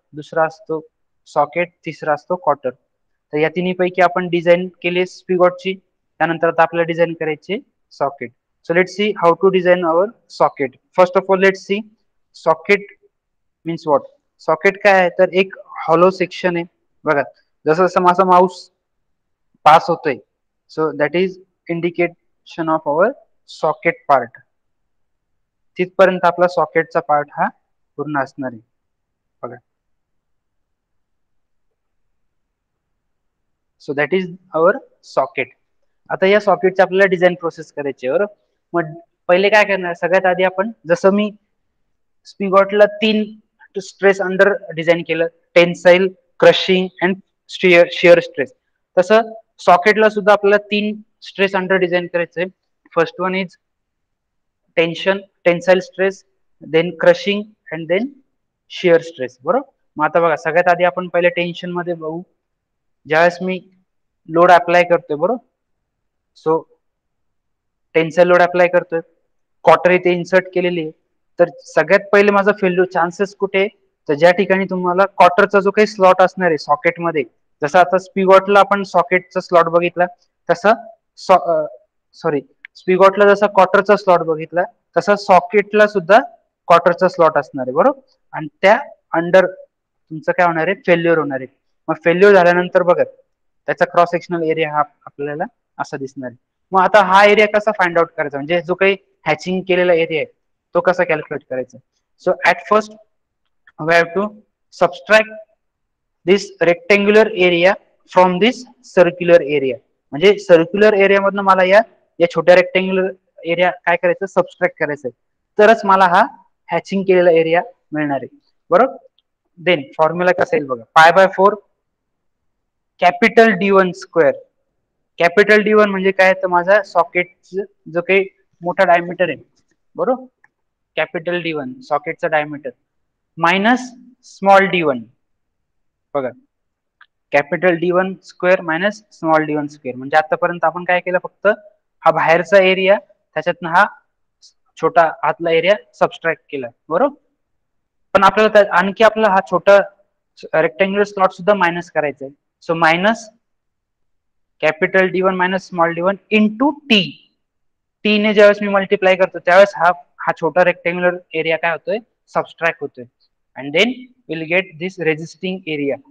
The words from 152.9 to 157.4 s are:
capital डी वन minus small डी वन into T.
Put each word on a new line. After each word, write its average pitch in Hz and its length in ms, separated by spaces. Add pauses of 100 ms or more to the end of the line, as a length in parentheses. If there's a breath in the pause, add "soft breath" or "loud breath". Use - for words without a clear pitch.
capital 185 480
डी 185 140
वन 190 120
minus 185 340
small 170 260
डी 165 60
वन 190 160 (180)
into 214 340 (220)
T. 220 60 (1080)